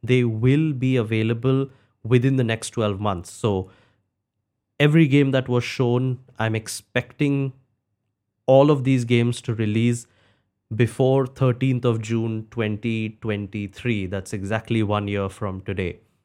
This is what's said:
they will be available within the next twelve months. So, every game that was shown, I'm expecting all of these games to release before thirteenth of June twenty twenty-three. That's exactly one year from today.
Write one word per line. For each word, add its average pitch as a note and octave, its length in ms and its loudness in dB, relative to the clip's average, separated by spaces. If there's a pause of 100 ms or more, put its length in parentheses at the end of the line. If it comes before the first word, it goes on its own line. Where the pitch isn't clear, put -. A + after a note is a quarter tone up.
they B2 220 2
will C3 500 2
be B2+ 220 0
available A2+ 720 -2 (320)
within B2+ 340 2
the B2+ 80 2
next A2+ 260 -4
twelve G#2 300 -2
months. F#2+ 300 -4
So, F#2+ 400 -2 (1080)
every D3+ 300 6
game C#3 220 4
that C3 180 -2
was B2 160 0
shown, B2 540 0 (200)
I'm A2 160 -2
expecting C#3 1000 -4 (920)
all C3+ 260 8
of C3+ 140 2
these C3 220 2
games A#2+ 360 2
to A#2 120 -4
release A2+ 520 0 (680)
before C3 520 2
thirteenth B2+ 580 -2
of A2+ 180 0
June A2+ 480 -4
twenty A2 680 -4
twenty-three. G#2 840 -6
That's F#2 260 -8
exactly G#2+ 500 -4
one G#2 260 -2
year G2+ 200 -4
from F#2+ 340 -10
today. F#2 380 -6 (240)